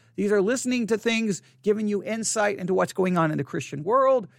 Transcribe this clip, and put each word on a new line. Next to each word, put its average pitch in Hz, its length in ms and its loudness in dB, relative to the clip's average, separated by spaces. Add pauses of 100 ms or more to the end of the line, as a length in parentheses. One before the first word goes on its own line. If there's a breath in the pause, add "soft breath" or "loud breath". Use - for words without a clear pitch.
(140 soft breath)
These 202 180 0
are 208 100 4
listening 247 460 -2
to 220 100 0
things, 226 420 0 (220 soft breath)
giving 208 260 0
you 202 140 -2
insight 214 560 -2
into 185 160 -2
what's 185 180 0
going 185 240 2
on 160 140 4
in 151 80 -2
the 143 60 -2
Christian 143 380 -8
world, 247 460 2 (100)